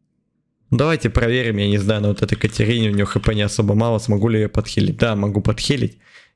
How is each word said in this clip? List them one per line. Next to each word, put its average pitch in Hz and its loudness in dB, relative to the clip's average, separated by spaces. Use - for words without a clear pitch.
Давайте 156 0
проверим, 117 0
я 101 0
не 104 2
знаю, 104 0
на 104 0
вот 104 0
этой 104 0
Катерине, 110 0
у - -2
нее 101 0
Х - -2
П 110 0
не 104 0
особо 101 0
мало, 113 2
смогу 107 0
ли 110 2
ее 107 0
подхилить? - -2
Да, 113 0
могу 101 -2
подхилить. 120 -2